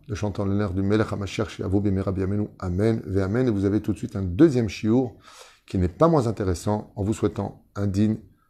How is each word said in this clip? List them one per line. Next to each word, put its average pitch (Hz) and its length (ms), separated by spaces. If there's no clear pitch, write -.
de 104 80
chanter 104 260
en 98 40
l'honneur 98 280
du 95 80
Melech 104 320
HaMashiach, 98 360
She'avo 101 300
Bimera 98 320
B'Yameinu, 95 360
Amen, 101 480
Ve 95 140
Amen. 107 280
Et 117 40
vous 98 140
avez 104 160
tout 104 120
de 90 60
suite - 160
un 98 80
deuxième 117 440
shiur 113 440
qui - 100
n'est 90 100
pas 147 200
moins 156 180
intéressant, 104 720
en 101 80
vous 107 100
souhaitant 101 500
un 101 100
din 104 300